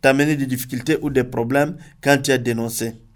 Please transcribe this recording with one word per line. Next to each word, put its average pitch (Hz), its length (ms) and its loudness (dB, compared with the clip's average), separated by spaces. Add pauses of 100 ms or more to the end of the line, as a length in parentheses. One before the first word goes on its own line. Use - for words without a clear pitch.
t'amener 143 340 4
des 139 120 -4
difficultés 127 540 -4
ou 147 100 -4
des 127 120 2
problèmes 135 540 0 (240)
quand 139 180 4
tu 135 120 0
as 131 80 4
dénoncé. 117 560 -4 (200)